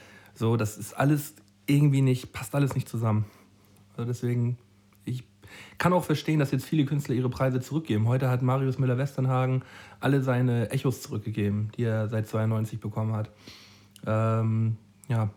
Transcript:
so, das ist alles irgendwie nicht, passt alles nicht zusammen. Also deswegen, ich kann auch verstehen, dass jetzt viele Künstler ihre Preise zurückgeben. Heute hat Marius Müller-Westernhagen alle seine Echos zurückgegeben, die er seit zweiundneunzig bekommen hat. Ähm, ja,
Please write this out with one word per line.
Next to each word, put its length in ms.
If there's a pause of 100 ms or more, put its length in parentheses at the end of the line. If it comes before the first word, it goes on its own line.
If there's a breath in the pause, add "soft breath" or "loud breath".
(340 loud breath)
so, 220
das 200
ist 180
alles 400 (320)
irgendwie 360
nicht, 300
passt 220
alles 200
nicht 140
zusammen. 360 (720 loud breath)
Also 100
deswegen, 520 (480)
ich 180 (540 loud breath)
kann 160
auch 100
verstehen, 340
dass 120
jetzt 160
viele 180
Künstler 300
ihre 160
Preise 300
zurückgeben. 480
Heute 200
hat 140
Marius 360
Müller-Westernhagen 840 (380 loud breath)
alle 220
seine 480
Echos 320
zurückgegeben, 760
die 80
er 240
seit 200
zweiundneunzig 520
bekommen 340
hat. 160 (760 loud breath)
Ähm, 720 (320)
ja, 280